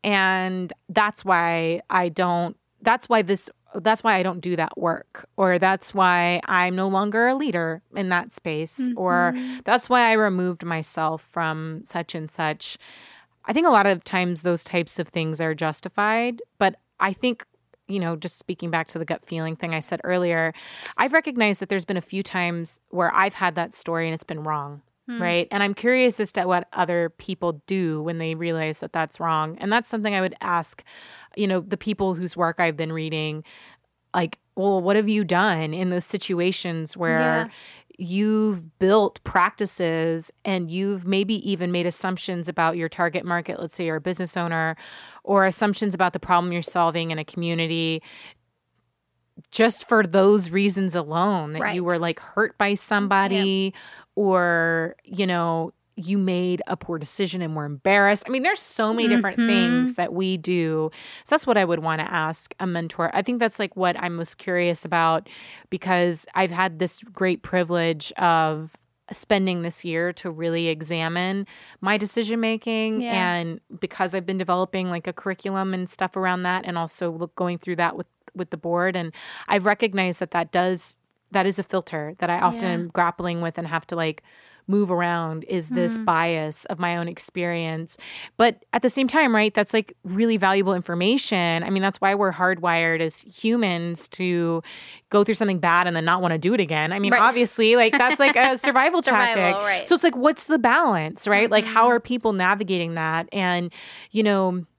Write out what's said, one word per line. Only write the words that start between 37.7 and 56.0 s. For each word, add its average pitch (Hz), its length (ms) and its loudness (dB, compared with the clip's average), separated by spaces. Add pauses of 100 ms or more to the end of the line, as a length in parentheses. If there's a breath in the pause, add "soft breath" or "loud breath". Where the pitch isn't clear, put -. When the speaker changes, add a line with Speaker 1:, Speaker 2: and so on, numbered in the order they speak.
Speaker 1:
you've 196 800 0
built 196 460 4
practices 165 1080 -2 (140)
and 180 260 -4
you've 190 360 -4
maybe 196 280 0 (160)
even 175 220 -2
made 175 140 0
assumptions 180 640 -4
about 165 280 0
your 165 140 -4
target 170 340 -2
market, 175 360 -4
let's 170 160 -8
say 175 100 -4
you're 160 100 -2
a 156 40 -4
business 180 360 -6
owner, 165 400 -2 (480 loud breath)
or 196 220 4
assumptions 202 480 0
about 180 200 2
the 180 60 -6
problem 175 320 2
you're 175 100 -2
solving 165 480 0
in 160 80 -4
a 156 60 -6
community 165 800 -2 (1500 loud breath)
just - 380 2
for 220 140 6
those 190 480 4
reasons 190 440 0
alone, 165 580 0
that 156 60 -6
you - 40 -4 (200)
Speaker 2:
Right. - 20 -4
Speaker 1:
were, 175 140 0
like, 165 220 -2
hurt - 360 -2
by 202 180 2
somebody 196 1000 0
Speaker 2:
Yep. - 80 -20 (320 loud breath)
Speaker 1:
or, 170 880 2
you 190 220 -2
know, 170 460 -2 (260)
you 185 200 -4